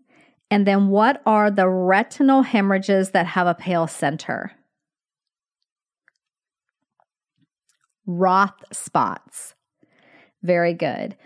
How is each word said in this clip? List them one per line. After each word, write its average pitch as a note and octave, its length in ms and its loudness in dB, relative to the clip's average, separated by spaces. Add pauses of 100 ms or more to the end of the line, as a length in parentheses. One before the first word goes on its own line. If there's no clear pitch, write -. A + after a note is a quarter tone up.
(500)
And G3+ 180 2
then G3 220 2
what G#3+ 360 2
are G#3 260 2
the G3 160 2
retinal G3+ 760 2
hemorrhages G3 680 0
that F3 140 0
have F3+ 220 -2
a E3+ 80 0
pale E3+ 320 -2
center? - 640 -6 (3500)
Roth F#3 680 0
spots. - 840 -6 (880)
Very E3+ 300 0
good. E3+ 420 -6 (100)